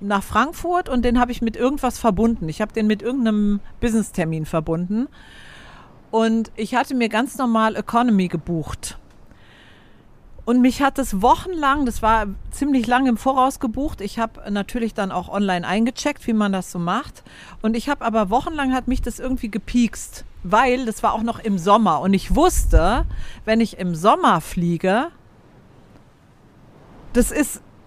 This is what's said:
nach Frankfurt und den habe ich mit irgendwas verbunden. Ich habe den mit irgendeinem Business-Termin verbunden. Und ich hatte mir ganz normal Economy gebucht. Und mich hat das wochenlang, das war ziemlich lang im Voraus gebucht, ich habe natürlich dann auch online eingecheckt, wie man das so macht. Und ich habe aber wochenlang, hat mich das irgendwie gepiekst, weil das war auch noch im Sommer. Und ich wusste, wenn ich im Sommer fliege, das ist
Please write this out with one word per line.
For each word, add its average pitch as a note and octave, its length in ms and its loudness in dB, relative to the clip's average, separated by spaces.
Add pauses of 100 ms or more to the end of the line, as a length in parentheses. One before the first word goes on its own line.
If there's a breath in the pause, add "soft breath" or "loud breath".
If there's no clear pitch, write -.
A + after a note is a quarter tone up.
nach G3 240 -2
Frankfurt E4+ 640 -2
und B3 160 0
den B3 160 4
habe B3 100 2
ich A#3+ 100 -6
mit A3+ 140 -2
irgendwas C4 460 -2
verbunden. G#3+ 480 2
Ich D#3 120 -6
habe G#3 120 -4
den G#3+ 160 0
mit G#3 140 0
irgendeinem G#3 580 0 (180 soft breath)
Business-Termin F#3 640 -2
verbunden. F3 640 -2 (1040 loud breath)
Und A3+ 460 0
ich A3 180 -6
hatte C4 220 0
mir A#3 120 0
ganz A3+ 300 -2
normal A3 380 2
Economy A#3 500 2
gebucht. - 720 -6 (1500 soft breath)
Und B3 160 4
mich B3+ 220 4
hat C4+ 160 2
das G#3 240 -2
wochenlang, D4 640 2
das - 160 -4
war A3 240 2 (240)
ziemlich C4+ 380 0
lang B3 180 4
im A#3 100 2
Voraus C4 440 0
gebucht, C4 400 -4
ich G3+ 180 -8
habe - 320 -6
natürlich G#3 440 -4
dann G3 180 -2
auch F3 160 -6
online F#3+ 380 -2
eingecheckt, A#3 600 -2
wie A#3+ 60 -2
man G#3 200 0
das F#3+ 200 -6
so F3+ 80 -10
macht. F#3 420 -6 (400 loud breath)
Und A3 140 0
ich A#3 120 -6
habe C#4+ 160 -2
aber G#3+ 260 0
wochenlang, C4+ 420 0
hat B3+ 160 -2
mich B3+ 140 0
das - 180 -6
irgendwie B3+ 300 -4
gepiekst, - 760 -2 (200)
weil B3 420 2
das G#3+ 180 -8
war A3 100 2
auch G#3+ 100 -4
noch A3+ 160 -4
im G3 180 -2
Sommer. F#3 420 4
Und F#3+ 140 2
ich - 220 2
wusste, B3 720 4 (380 loud breath)
wenn A3+ 160 2
ich - 180 -2
im F3+ 180 -4
Sommer A3 440 4
fliege, F#3 680 0 (2000)
das - 180 4
ist - 300 -2 (260)